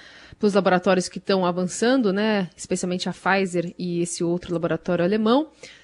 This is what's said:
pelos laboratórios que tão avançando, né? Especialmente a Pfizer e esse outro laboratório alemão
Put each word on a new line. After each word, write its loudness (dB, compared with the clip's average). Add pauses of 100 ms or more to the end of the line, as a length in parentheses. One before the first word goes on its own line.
(380)
pelos 2
laboratórios 4
que -12
tão 0
avançando, 0
né? 0
Especialmente -4
a -2
Pfizer -2
e -4
esse -6
outro -2
laboratório -2
alemão 2 (360)